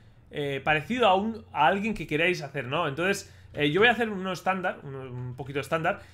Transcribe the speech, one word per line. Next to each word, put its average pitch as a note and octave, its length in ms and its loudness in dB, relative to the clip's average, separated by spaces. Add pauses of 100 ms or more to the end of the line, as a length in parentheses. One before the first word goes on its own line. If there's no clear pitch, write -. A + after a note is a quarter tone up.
(300)
eh, C#3 320 -4
parecido G3 460 2
a F#3 80 6
un, G#3+ 360 -2
a D3 140 4
alguien G3+ 280 2
que E3 120 -8
queráis D#3+ 360 2
hacer, C#3 240 -6
¿no? D#3 200 0
Entonces, E3+ 480 -2 (200)
eh, D3 160 2
yo E3+ 100 4
voy A#3 80 8
a A#3+ 40 8
hacer A3 180 0
uno F#3+ 200 -4
estándar, F3+ 520 -2
uno, C3+ 180 -10
un B2+ 340 -10
poquito C#3 240 -6
estándar. D#3+ 440 0 (120)